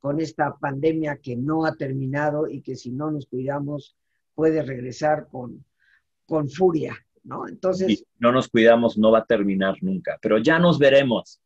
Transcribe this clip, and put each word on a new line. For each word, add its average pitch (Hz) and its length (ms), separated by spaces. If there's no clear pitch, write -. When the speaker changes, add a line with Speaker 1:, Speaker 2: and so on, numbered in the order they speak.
Speaker 1:
con 143 200
esta 143 360
pandemia 147 600
que 123 200
no 156 280
ha 156 100
terminado 143 720
y 131 140
que 131 140
si 120 140
no 147 200
nos 147 160
cuidamos 139 680
puede 156 280
regresar 131 680
con, 123 360
con 151 220
furia, 160 480
¿no? 131 240
Entonces 185 400
Speaker 2:
Si - 180
no 120 140
nos 127 160
cuidamos, 117 500
no 110 140
va 113 80
a 110 40
terminar 98 560
nunca, 92 400
pero 107 180
ya 156 200
nos 170 200
veremos. 135 680